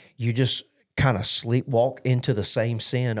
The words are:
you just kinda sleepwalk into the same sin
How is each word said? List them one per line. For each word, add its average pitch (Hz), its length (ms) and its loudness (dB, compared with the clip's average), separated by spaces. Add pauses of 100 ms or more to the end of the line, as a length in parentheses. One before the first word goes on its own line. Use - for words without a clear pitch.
(160)
you 117 160 0
just 123 320 0 (320)
kinda 127 240 2
sleepwalk 123 840 0
into 123 300 2
the 101 100 0
same 117 340 -2
sin 123 420 -2